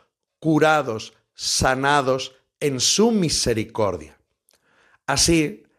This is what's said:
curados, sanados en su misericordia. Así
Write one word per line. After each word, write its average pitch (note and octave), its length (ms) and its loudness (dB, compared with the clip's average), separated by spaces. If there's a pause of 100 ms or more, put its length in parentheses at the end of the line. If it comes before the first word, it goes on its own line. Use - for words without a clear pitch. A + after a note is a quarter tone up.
(400)
curados, D3+ 720 0 (200)
sanados C3+ 1040 0 (240)
en C#3 200 -2
su G#3+ 320 2
misericordia. A2 1040 -2 (880)
Así D3 580 0 (160)